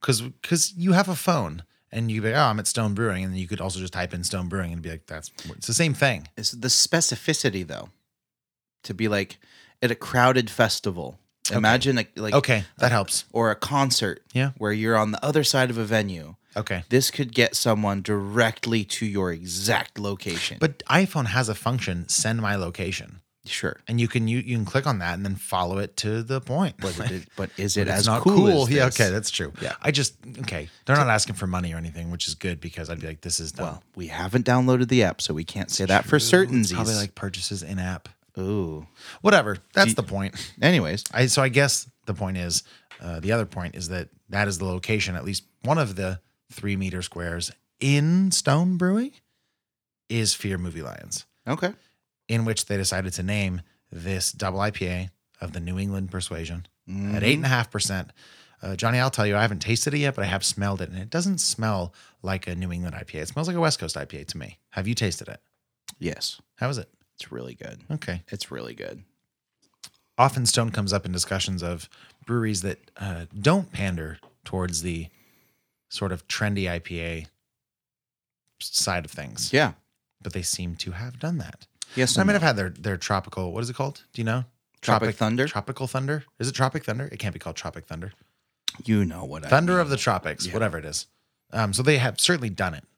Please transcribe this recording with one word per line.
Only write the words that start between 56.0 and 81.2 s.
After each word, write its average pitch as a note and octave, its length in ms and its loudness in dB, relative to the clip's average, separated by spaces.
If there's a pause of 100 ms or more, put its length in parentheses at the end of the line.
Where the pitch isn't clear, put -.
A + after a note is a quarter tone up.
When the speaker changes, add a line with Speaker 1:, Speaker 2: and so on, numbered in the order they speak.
Speaker 1:
persuasion E2+ 560 -8 (220)
Speaker 2:
Mm-hmm. G2+ 260 -4
Speaker 1:
at G#2 80 0
eight A#2 140 6
and E3 80 -2
a C3+ 40 2
half B2 220 2
percent. G2 420 -2 (500)
Uh, F#2 140 -6
Johnny, A#2 220 2
I'll B2+ 120 4
tell G#2+ 160 2
you, G2+ 100 4
I G#2 60 6
haven't G#2 180 2
tasted - 340 0
it D3 40 0
yet, C#3+ 180 0
but G2 80 -2
I G2 40 0
have F#2+ 160 -2
smelled G2 360 -2
it, E2+ 100 -6
and F2+ 80 -8
it F#2+ 120 -8
doesn't F3+ 280 0
smell G2+ 560 0 (280)
like F#2+ 240 -4
a F2+ 100 -6
New F2+ 160 -4
England F2 240 -6
I - 80 -10
P - 140 -12
A. D#2 40 -4
It D#2+ 60 -6
smells D#3 180 -4
like F3+ 100 -4
a E3+ 40 0
West D#3+ 180 2
Coast - 180 -6
I C#2+ 100 -6
P D2+ 120 -14
A C#2+ 60 -12
to - 140 -10
me. C2 200 -14 (120)
Have F#2+ 180 -4
you A#2+ 60 0
tasted - 340 -2
it? - 120 -16 (580)
Speaker 2:
Yes. - 420 -6 (160)
Speaker 1:
How A#2+ 120 -4
is C3+ 100 -6
it? F#2 100 -12 (260)
Speaker 2:
It's - 160 -16
really B1 240 -12
good. G#1+ 260 -16 (100)
Speaker 1:
Okay. F#2+ 380 -6
Speaker 2:
It's - 220 -10
really A#1 240 -10
good. G1+ 300 -12 (1120)
Speaker 1:
Often B2+ 280 4
Stone A#2 240 2
comes G2+ 220 -2
up G2 140 -2
in F2+ 60 -4
discussions F2+ 500 -2
of F2 260 -6 (380)
breweries A2 360 -2
that, F#2+ 160 -6 (180)
uh, F2 300 -8 (140)
don't F3 300 4
pander E2+ 480 -4 (260)
towards F2 380 -4
the E2 260 -4 (840)
sort G2 200 -4
of F2+ 160 -8
trendy G2+ 420 -2
I F2 120 -2
P E2+ 220 -8
A E2 240 -6 (1300)
side - 440 -2
of D2+ 60 -14
things. C2+ 420 -8
Speaker 2:
Yeah. C3 200 4 (500)
Speaker 1:
But - 100 -10
they F#2 100 -6
seem F2 340 -4
to - 160 -8
have A#2+ 280 -10